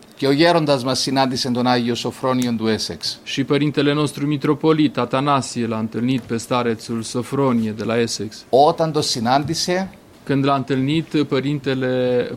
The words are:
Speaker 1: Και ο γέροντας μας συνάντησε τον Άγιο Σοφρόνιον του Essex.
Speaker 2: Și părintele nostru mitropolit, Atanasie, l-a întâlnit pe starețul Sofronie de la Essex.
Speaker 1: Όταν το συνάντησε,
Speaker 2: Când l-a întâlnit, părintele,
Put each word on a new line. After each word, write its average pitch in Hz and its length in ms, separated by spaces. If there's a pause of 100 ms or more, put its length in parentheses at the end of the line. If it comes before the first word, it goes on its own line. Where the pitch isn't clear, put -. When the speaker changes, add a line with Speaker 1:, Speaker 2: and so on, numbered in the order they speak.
(180)
Speaker 1:
Και 135 100
ο 139 40
γέροντας 147 520
μας 127 160
συνάντησε 131 500
τον 123 180
Άγιο 120 280
Σοφρόνιον 123 640
του 110 100
Essex. - 560
Speaker 2:
Și - 200
părintele 143 500
nostru 143 320
mitropolit, 151 720
Atanasie, 131 720
l-a 110 120
întâlnit 117 420
pe 117 160
starețul 117 640
Sofronie 120 680
de 107 120
la 113 160
Essex. 110 500
Speaker 1:
Όταν 156 420
το 147 100
συνάντησε, 147 880 (360)
Speaker 2:
Când 139 200
l-a 139 100
întâlnit, 143 720
părintele, 131 1080